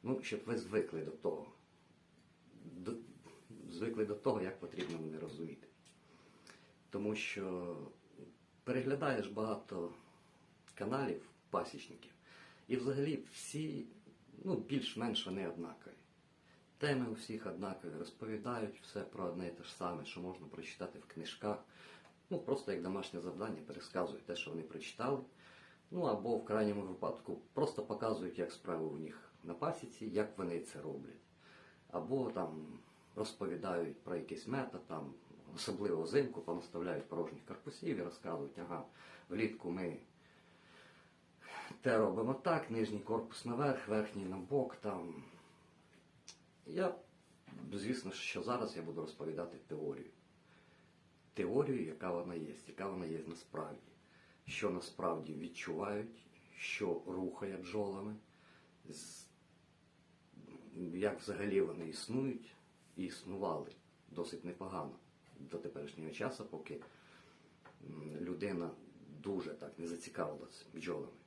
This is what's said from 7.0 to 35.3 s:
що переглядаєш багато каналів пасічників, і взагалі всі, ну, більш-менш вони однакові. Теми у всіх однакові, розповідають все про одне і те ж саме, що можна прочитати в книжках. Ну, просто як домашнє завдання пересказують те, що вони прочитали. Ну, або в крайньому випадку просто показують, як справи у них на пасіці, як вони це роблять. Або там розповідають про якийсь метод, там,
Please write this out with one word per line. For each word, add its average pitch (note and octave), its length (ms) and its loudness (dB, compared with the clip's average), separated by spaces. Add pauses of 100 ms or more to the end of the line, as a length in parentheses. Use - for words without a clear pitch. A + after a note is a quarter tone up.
що F2+ 640 0 (880)
переглядаєш B2+ 640 4
багато G2+ 640 0 (800)
каналів A#2+ 480 2 (280)
пасічників, - 640 -2 (560)
і B2+ 100 4
взагалі C#3 540 2
всі, - 540 -2 (580)
ну, F#3 120 4
більш-менш A#2 680 2
вони F#2 240 0
однакові. E2+ 440 -6 (880)
Теми C3+ 300 6
у A2 40 0
всіх G#2+ 320 -4
однакові, F#2 540 -2
розповідають A2 840 -2
все - 200 -4
про F#2 240 -2
одне F2 220 0
і F2 40 -2
те - 120 -10
ж - 120 -10
саме, E2+ 300 0
що - 160 -6
можна F2+ 260 -4
прочитати - 520 -6
в - 60 -14
книжках. F2+ 520 -2 (720)
Ну, F3+ 100 2
просто - 320 2
як F2 100 2
домашнє F#2 380 0
завдання F2+ 480 -2
пересказують - 580 -2
те, F2 100 -2
що D#2 160 -2
вони E2 120 -2
прочитали. B2+ 560 0 (720)
Ну, F3 100 2
або A#2 360 4
в A2+ 80 0
крайньому G#2 360 6
випадку F#2 600 -2 (120)
просто C3+ 300 4
показують, G#2 560 2
як F2 120 2
справи D#2+ 340 0
у D2+ 120 -2
них D#2 340 -8 (120)
на E2+ 100 -4
пасіці, D3 520 -2
як G#2 320 4
вони E2+ 220 0
це D2+ 220 -6
роблять. C#2+ 400 -6 (720)
Або A2+ 400 2
там D#2 480 -2 (360)
розповідають F2 880 0
про E2+ 120 -2
якийсь - 320 -2
метод, B2 400 -2
там, D2 260 -4 (420)